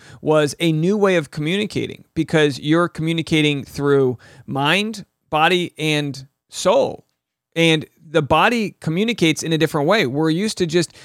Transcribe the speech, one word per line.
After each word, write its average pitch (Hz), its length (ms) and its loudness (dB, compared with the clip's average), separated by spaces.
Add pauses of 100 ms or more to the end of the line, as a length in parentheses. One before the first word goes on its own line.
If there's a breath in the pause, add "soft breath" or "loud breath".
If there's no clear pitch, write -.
(220 loud breath)
was 151 360 2
a 170 140 0
new 165 240 2
way 196 200 2
of 156 140 -2
communicating, 160 760 -6 (100)
because 151 440 0
you're 160 300 2
communicating 156 760 0
through 135 560 0 (280 loud breath)
mind, 175 580 -2 (240)
body, 170 500 2
and 147 480 -2 (220)
soul. - 560 0 (500)
And 160 300 2 (200)
the 156 180 0
body 190 580 0
communicates 170 600 -2
in 165 100 -4
a 160 60 0
different 147 280 0
way. 196 200 2
We're 151 240 -2
used 196 280 -2
to 180 80 0
just 165 260 -2 (120)